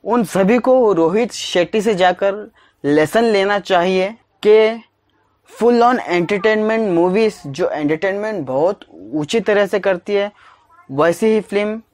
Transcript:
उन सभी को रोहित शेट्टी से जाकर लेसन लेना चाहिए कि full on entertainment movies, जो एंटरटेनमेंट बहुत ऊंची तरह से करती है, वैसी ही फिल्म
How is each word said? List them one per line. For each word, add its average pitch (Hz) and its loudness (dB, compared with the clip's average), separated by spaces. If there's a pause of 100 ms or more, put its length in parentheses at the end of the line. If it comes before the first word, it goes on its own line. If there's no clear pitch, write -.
उन 233 0
सभी 196 2
को 247 4
रोहित 175 2
शेट्टी 180 -2
से 214 0
जाकर 196 0 (340)
लेसन 151 2
लेना 202 0
चाहिए 185 0 (300)
कि 220 4 (680)
full 233 2
on 233 2 (120)
entertainment 214 0
movies, 185 0 (120)
जो 156 -4
एंटरटेनमेंट 185 -4
बहुत 147 -2 (340)
ऊंची 156 -2
तरह 202 0
से 196 -4
करती 190 -4
है, 202 -2 (580)
वैसी 165 0
ही 220 2
फिल्म 208 -6 (120)